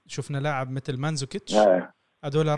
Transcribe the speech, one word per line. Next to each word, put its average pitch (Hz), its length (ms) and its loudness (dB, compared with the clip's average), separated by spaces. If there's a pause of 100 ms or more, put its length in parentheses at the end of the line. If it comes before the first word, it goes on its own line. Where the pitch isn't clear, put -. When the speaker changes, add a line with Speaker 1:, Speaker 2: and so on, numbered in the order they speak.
Speaker 1:
شفنا 143 300 -8
لاعب 135 340 -4
مثل 131 280 -6
مانزوكيتش. 151 560 -4
Speaker 2:
آه. 190 380 4 (300)
Speaker 1:
هذول 156 240 0 (100)